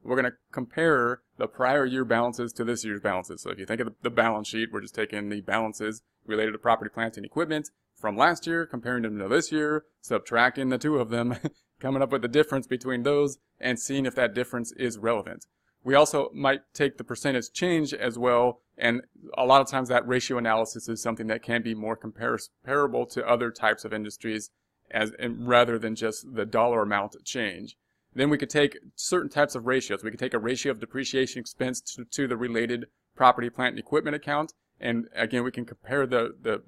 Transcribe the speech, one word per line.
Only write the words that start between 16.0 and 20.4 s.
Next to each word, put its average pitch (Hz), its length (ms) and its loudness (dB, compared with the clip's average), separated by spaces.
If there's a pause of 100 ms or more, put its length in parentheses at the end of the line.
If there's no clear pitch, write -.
might 139 280 0 (120)
take 139 240 0
the 120 80 -12
percentage 123 480 -2
change 165 400 0
as 117 260 -4
well, 120 440 4 (160)
and 120 240 0 (340)
a 131 80 2
lot 135 160 10
of 131 80 2
times 131 220 -2
that 123 180 2
ratio 123 300 0
analysis 113 500 0